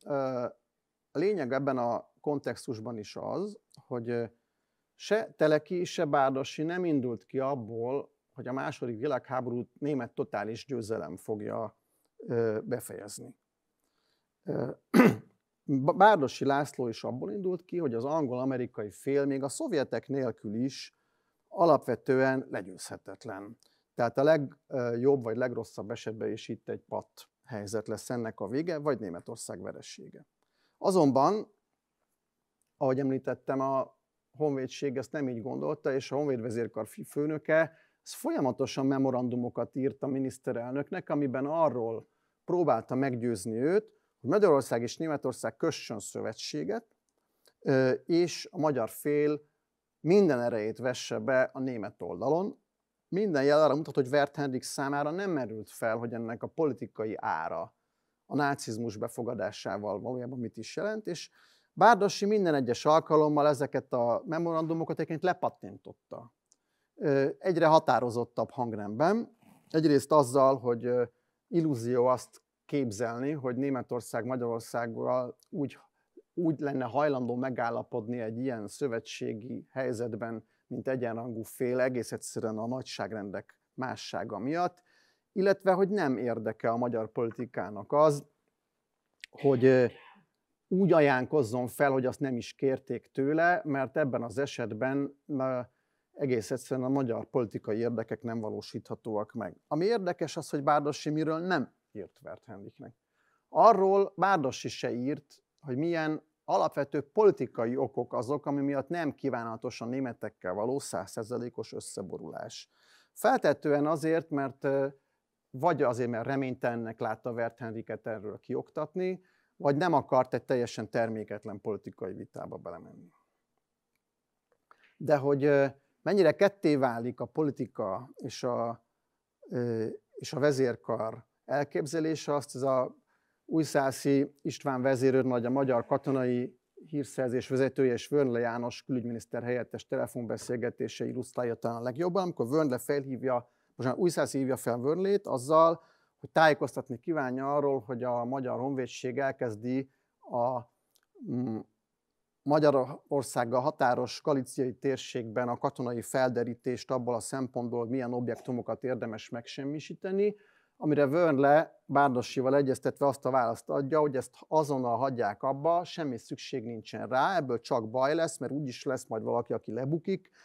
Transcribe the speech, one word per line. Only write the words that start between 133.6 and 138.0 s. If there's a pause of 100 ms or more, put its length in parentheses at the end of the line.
István
vezérőrnagy,
a
magyar
katonai (280)
hírszerzés
vezetője
és